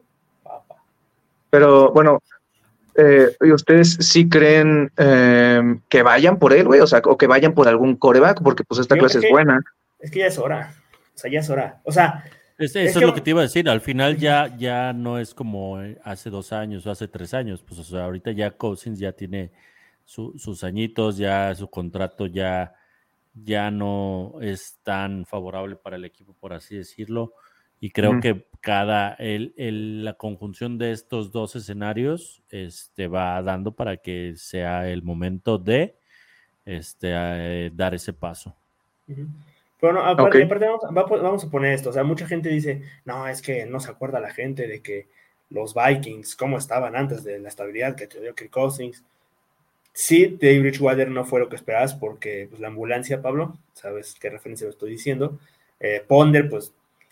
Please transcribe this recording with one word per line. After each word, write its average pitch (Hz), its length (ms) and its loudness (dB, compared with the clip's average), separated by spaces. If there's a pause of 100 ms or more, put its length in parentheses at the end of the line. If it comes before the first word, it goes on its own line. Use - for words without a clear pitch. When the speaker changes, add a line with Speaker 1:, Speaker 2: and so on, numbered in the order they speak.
(440)
Speaker 1:
Papá. - 320 -20 (720)
Speaker 2:
Pero, 139 440 8
bueno, 151 300 6 (720)
eh, 139 320 10 (120)
¿y 156 120 8
ustedes 165 480 6
sí 170 280 4
creen, 156 680 4
eh, 120 800 4 (100)
que 127 140 4
vayan 139 360 6
por 135 140 6
él, 170 140 8
güey? 139 140 8
O 156 60 8
sea, 117 180 6
o 135 120 4
que 143 100 4
vayan 135 280 4
por 143 120 6
algún 120 300 4
quarterback, 143 460 6
porque, 135 200 2
pues, - 180 -6
esta 127 140 4
Speaker 1:
Yo 165 60 4
Speaker 2:
clase 139 200 4
Speaker 1:
creo - 20 0
Speaker 2:
es 110 60 4
Speaker 1:
que 117 40 4
Speaker 2:
buena. 143 280 6 (400)
Speaker 1:
es 151 100 -18
que 170 80 -8
ya 190 80 2
es - 120 -2
hora. 131 360 -6 (400)
O - 40 -20
sea, 127 120 -10
ya 147 100 -2
es 151 80 -6
hora. 131 360 -6
O 131 80 -6
sea, 160 320 0 (340)
Speaker 3:
Es, 151 180 -6
Speaker 1:
es 185 140 0
Speaker 3:
eso 175 80 0
Speaker 1:
que 170 80 6
Speaker 3:
es - 40 6
lo 156 40 0
que - 80 -8
te 156 80 -2
iba 165 100 2
a 151 40 2
decir. 165 260 -2
Al 110 100 0
final 135 340 -2
Speaker 1:
Ujú. 151 80 -6
Speaker 3:
ya, 147 360 0
ya 123 340 -6
no 120 260 -8
es 113 160 -10
como, 98 460 -10
eh, 104 240 -16
hace 101 260 -14
dos 98 220 -12
años 107 340 -10
o 104 40 -8
hace 98 180 -10
tres 87 240 -16
años. 117 300 -8
Pues, 87 180 -20
o 80 40 -16
sea, 90 200 -10
ahorita 90 280 -10
ya 104 180 -4
Cousins 104 480 -10
ya 95 140 -8
tiene 95 380 -12 (540)
su, - 320 -16
sus 104 260 -16
añitos, 107 540 -4
ya 98 380 -4
su 92 160 -16
contrato 92 560 -10
ya, 92 480 -6 (600)
ya 107 360 -6
no 101 720 -6
es 98 400 -12
tan 98 420 -8
favorable 95 520 -12
para 92 200 -18
el 90 80 -16
equipo, 98 340 -20
por 95 140 -18
así 87 240 -18
decirlo. 110 560 -12 (480)
Y 98 120 -12
creo 107 200 0
Speaker 2:
Ujú. 123 80 0
Speaker 3:
que 110 260 -4 (140)
cada, 104 540 -2
el, 107 420 -10
el, 110 480 -10
la 107 100 -12
conjunción 107 600 -12
de 117 160 -6
estos 110 400 -10
dos 110 240 -10
escenarios, 110 960 -8
este, 92 580 -14
va 90 340 -6
dando 95 300 -6
para 107 240 -8
que 87 400 -12
sea 90 520 -8
el 90 140 -10
momento 90 540 -6
de, 113 400 -4 (680)
este, 90 460 -12
eh, 87 600 -8
dar 92 200 -4
ese 90 180 -12
paso. 85 420 -16 (540)
Speaker 1:
Ujú. 143 180 -16 (520)
Pero 170 140 2
no, 185 80 -2
aparte, 180 380 4
Speaker 2:
Ok. - 80 6
Speaker 1:
aparte 202 180 -2
vamos, 220 160 -4 (160)
va-, 190 260 -2
vamos 190 220 -4
a 151 60 -14
poner 139 240 -2
esto. 135 160 -8
O - 20 -10
sea, 135 100 -2
mucha 160 240 -4
gente 165 220 -8
dice, 147 320 -6 (240)
"No, 131 240 -12
es 131 140 -12
que 123 240 -8
no 127 120 -12
se 131 120 -16
acuerda 135 300 -10
la 104 100 -12
gente 131 360 -10
de 110 140 -14
que 101 260 -14 (440)
los 107 240 -12
Vikings, 120 600 -2
cómo 131 220 -6
estaban 120 400 -6
antes 127 280 -8
de 101 140 -12
la 101 120 -18
estabilidad 110 440 -10
que 104 120 -18
te - 160 -20
dio 117 120 -14
Kirk 110 160 -20
Cousins". 131 540 -8 (880)
Sí, 175 360 2 (120)
Teddy 139 200 6
Bridgewater 135 500 -2
no 127 140 -6
fue 127 160 -2
lo 120 80 -4
que - 80 -16
esperabas 131 380 -4
porque, 104 560 -12
pues, 110 100 -20
la 110 80 -12
ambulancia, 120 540 -8
Pablo, 147 340 -6 (160)
sabes 104 480 -16
qué 104 80 -10
referencia 107 380 -16
lo 104 40 -10
estoy 107 200 -14
diciendo. 135 480 -8 (420)
Eh, 104 260 -6
Ponder, 147 440 4
pues, 107 220 -12 (400)